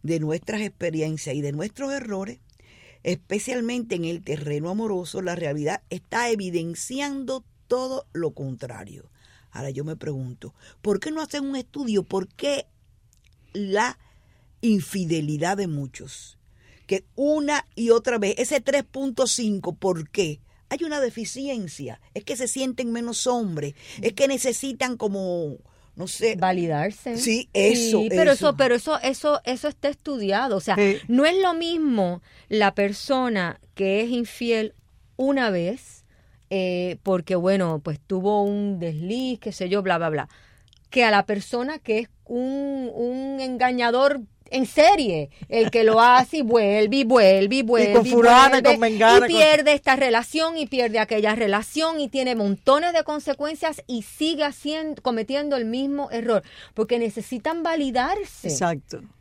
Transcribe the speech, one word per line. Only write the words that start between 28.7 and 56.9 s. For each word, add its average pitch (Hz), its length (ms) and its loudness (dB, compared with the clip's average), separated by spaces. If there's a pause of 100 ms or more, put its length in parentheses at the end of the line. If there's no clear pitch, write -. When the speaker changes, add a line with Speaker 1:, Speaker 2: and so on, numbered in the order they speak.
Speaker 2:
eso, 302 260 -2
eso, 277 420 0
eso 254 240 -4
está 285 220 -4
estudiado. 233 680 -2
O 190 60 -2
sea, 196 140 0
Speaker 3:
Sí. 202 220 4 (120)
Speaker 2:
no 254 160 4
es 349 160 4
lo 359 120 2
mismo 294 680 0 (260)
la 208 260 2
persona 208 840 -2 (160)
que 196 260 0
es 233 100 -4
infiel 233 600 -4 (440)
una 269 320 0
vez, 180 560 -6 (440)
eh, 180 540 -2
porque, 185 320 0
bueno, 175 480 0
pues 151 160 -8
tuvo 196 440 0
un 202 360 -2
desliz, 185 600 -6
qué 208 120 -10
sé 185 160 -6
yo, 196 140 0
bla, 185 160 0
bla, 165 120 -2
bla, 156 200 -4 (600)
que 254 140 2
a 220 80 4
la 202 140 4
persona 240 540 -6
que 220 200 -2
es 233 100 -8 (160)
un, 269 680 -4
un 262 480 -6
engañador 254 800 0 (320)
en 254 120 0
serie, 277 640 4 (180)
el 226 240 2
que 226 140 4
lo 220 160 8
hace 247 380 6
y - 20 0
vuelve 214 560 4
y 277 80 4
vuelve 202 500 6
y - 60 2
vuelve 220 300 4
Speaker 3:
Y - 40 2
con 226 100 6
Speaker 2:
y 254 40 -2
Speaker 3:
fulana 247 480 8
y 254 40 4
Speaker 2:
vuelve, - 100 -6
Speaker 3:
con 285 100 4
mengana, 220 340 6
Speaker 2:
y - 60 10
Speaker 3:
con 240 60 2 (120)
Speaker 2:
pierde 302 320 8
esta 285 240 4
relación 277 600 0
y 302 80 -4
pierde 233 340 0
aquella 214 360 0
relación 233 640 -2
y 262 80 -4
tiene 254 260 -2
montones 262 560 2
de 320 140 0
consecuencias 302 840 -6
y 233 140 -6
sigue 302 420 -4
haciendo, 302 580 -6
cometiendo 262 540 -2
el 240 80 -2
mismo 277 480 -4
error, 233 320 0 (300)
porque 233 260 -2